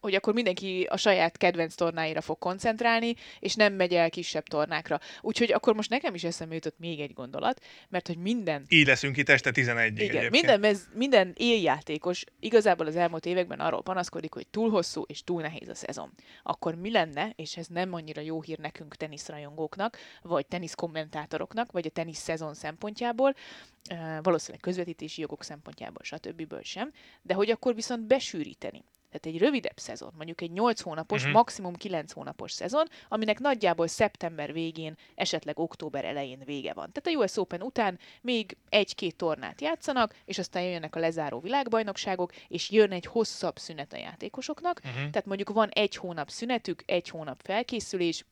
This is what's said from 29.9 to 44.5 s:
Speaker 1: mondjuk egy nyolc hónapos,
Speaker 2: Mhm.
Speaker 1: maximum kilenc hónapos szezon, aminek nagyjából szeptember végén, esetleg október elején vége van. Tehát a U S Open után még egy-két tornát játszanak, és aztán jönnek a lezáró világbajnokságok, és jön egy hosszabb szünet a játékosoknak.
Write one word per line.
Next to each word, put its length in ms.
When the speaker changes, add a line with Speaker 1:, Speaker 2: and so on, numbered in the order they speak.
Speaker 1:
mondjuk 240
egy 100
nyolc 300
hónapos, 420
Speaker 2:
Mhm. 80
Speaker 1:
maximum 440
kilenc 380
hónapos 400
szezon, 340
aminek 300
nagyjából 480
szeptember 680
végén, 440
esetleg 440
október 460
elején 400
vége 280
van. 200
Tehát 280
a 20
U 40
S 100
Open 260
után 360
még 360
egy-két 480
tornát 440
játszanak, 540
és 140
aztán 240
jönnek 340
a 20
lezáró 420
világbajnokságok, 920
és 220
jön 220
egy 140
hosszabb 520
szünet 340
a 40
játékosoknak. 840